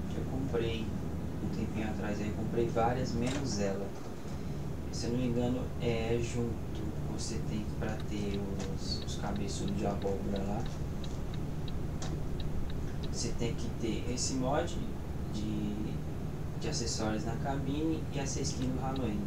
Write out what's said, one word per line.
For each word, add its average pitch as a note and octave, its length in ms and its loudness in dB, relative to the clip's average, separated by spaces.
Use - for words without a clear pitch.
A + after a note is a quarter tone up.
que - 80 -2
eu - 140 -2
comprei A#2 560 0
um G2+ 120 0
tempinho G#2+ 340 0
atrás. G#2 300 -2
Aí G#2 80 0
eu - 60 0
comprei A2+ 340 2
várias, B2 440 2
menos A#2+ 460 0
ela. G2 280 0
Se - 140 0
eu A#2 60 2
não B2 60 2
me B2+ 80 4
engano, B2 360 4
é A#2 400 4
junto. A#2 580 0
Você - 280 -2
tem G#2+ 80 2
que, G#2 120 -2
pra G#2+ 160 0
ter G2+ 320 0
os, - 300 -2
os - 120 -2
cabeçudos G2+ 600 0
de G#2 80 0
abóbora G2 600 0
lá, G#2 160 0
você - 240 0
tem A#2 180 2
que A2+ 140 0
ter G#2+ 340 0
esse - 200 2
mod C3 440 2
de, - 400 0
de A2 80 0
acessórios A2 560 0
na A2+ 120 0
cabine C#3+ 640 0
e D3 40 0
essa C#3 220 0
skin C3 280 0
do B2+ 120 0
Halloween, A2 460 0